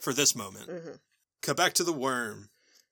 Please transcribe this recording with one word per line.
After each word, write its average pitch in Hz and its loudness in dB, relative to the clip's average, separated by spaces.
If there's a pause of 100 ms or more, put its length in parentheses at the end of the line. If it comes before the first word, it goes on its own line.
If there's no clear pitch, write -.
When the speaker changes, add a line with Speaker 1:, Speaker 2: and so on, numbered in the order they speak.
Speaker 1:
For 143 0
this 139 4
moment. 101 -10
Speaker 2:
Mm-hmm. 165 -10 (520)
Speaker 1:
Cut 143 0
back 180 4
to 180 2
the 170 2
worm. 120 -2 (440)